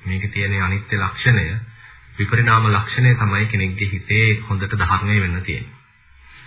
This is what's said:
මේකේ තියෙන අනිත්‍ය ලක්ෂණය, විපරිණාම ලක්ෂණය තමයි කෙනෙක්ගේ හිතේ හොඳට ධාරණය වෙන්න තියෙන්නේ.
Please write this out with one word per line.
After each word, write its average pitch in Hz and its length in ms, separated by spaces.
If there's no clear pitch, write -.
මේකේ 95 280
තියෙන 98 340
අනිත්‍ය 98 340
ලක්ෂණය, 95 480
විපරිණාම 113 540
ලක්ෂණය 110 480
තමයි 104 300
කෙනෙක්ගේ 98 440
හිතේ 104 380
හොඳට 98 360
ධාරණය 98 440
වෙන්න 90 200
තියෙන්නේ. - 340